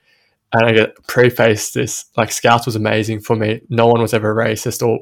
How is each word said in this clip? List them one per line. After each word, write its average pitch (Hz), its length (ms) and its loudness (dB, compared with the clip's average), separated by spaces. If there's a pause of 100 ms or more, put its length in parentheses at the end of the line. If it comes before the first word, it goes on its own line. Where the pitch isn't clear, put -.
(520)
And 113 120 2
I 117 60 2
get 110 240 2 (140)
preface 120 640 2
this, 120 320 -6 (120)
like, 110 140 -2
Scouts 120 360 0
was 110 100 -4
amazing 107 440 -2
for 117 140 -2
me. 110 340 -2
No 117 200 2
one 117 120 4
was 113 140 0
ever 107 180 0
racist 113 480 -4
or, 113 200 -2